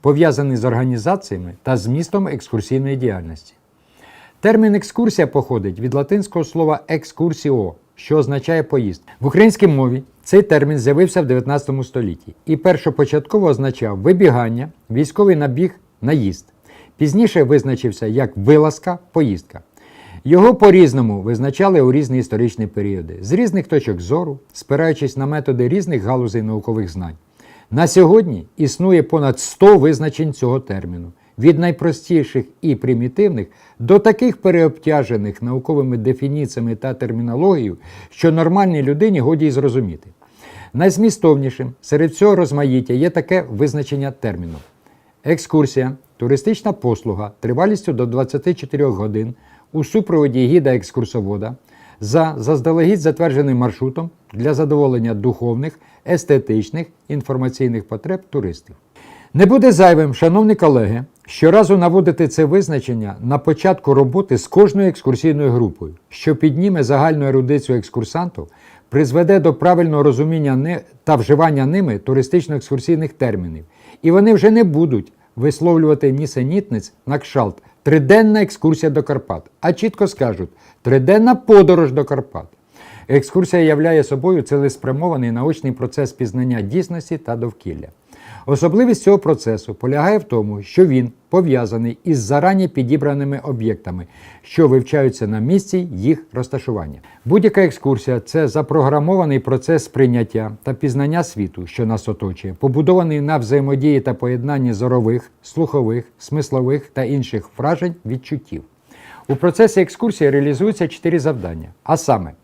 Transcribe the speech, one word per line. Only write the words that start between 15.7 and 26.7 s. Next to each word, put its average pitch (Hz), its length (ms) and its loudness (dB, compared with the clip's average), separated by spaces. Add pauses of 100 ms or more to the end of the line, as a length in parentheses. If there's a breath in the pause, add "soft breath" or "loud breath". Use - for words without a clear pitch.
наїзд. 110 440 -2 (520 soft breath)
Пізніше 175 460 2
визначився 123 640 0
як 110 300 -2
вилазка, 151 600 2 (120)
поїздка. 104 500 -4 (640 loud breath)
Його 185 320 6
по-різному 135 680 4
визначали 135 600 0
у 127 100 4
різні 127 260 0
історичні 113 500 -4
періоди, 92 540 -8
з 104 100 -6
різних 190 360 -2
точок 107 340 -2
зору, 143 380 -6 (140)
спираючись 147 640 -4
на 135 80 -4
методи 131 440 -2
різних 160 340 -2
галузей 117 380 -2
наукових 110 480 -6